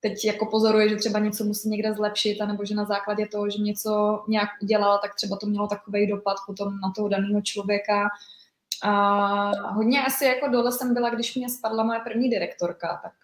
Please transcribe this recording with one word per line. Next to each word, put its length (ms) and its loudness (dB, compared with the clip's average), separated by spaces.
teď 240 -4
jako 220 0
pozoruje, 420 4
že 80 2
třeba 220 0
něco 260 0
musí 240 -2
někde 260 -2
zlepšit, 460 -2
anebo 240 -2
že 100 -4
na 100 0
základě 420 -2
toho, 240 -4
že 80 -6
něco 680 0
nějak 200 2
udělal, 400 4
tak 120 -6
třeba 220 -4
to 100 -6
mělo 220 0
takovej 380 0
dopad 300 0
potom 340 -6
na 160 -2
toho 120 -2
daného 340 2
člověka. 680 0
A 880 2
hodně 320 4
asi 200 0
jako 240 2
dole 240 2
jsem 220 0
byla, 160 2
když 240 -4
mě 140 -4
spadla 360 -2
moje 160 0
první 300 0
direktorka, 720 -4
tak, 100 -14